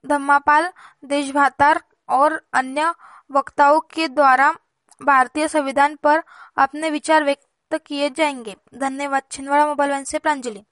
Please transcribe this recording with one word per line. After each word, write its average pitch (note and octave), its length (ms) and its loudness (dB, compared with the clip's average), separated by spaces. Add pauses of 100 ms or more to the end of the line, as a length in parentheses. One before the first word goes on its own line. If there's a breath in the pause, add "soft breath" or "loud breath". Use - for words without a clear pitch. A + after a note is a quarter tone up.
धम्मापाल C#4+ 680 0 (320 loud breath)
देशभातार C#4+ 760 0 (260)
और D4 440 0
अन्य C#4 400 -2 (380 loud breath)
वक्ताओं C#4+ 480 2
के D#4+ 280 -6
द्वारा C#4 480 2 (460)
भारतीय C4+ 460 0
संविधान C#4+ 480 0
पर D4+ 280 0 (340 loud breath)
अपने D4 320 -2
विचार D4+ 340 0
व्यक्त - 640 -6
किए C#4+ 240 -4
जाएंगे। C4 460 -6 (200)
धन्यवाद। C4+ 560 -4
छिंदवाड़ा C#4+ 360 0
मोबाइल C#4+ 240 -2
वैन C#4 120 -6
से D4+ 160 -8
प्रांजलि। B3+ 520 -6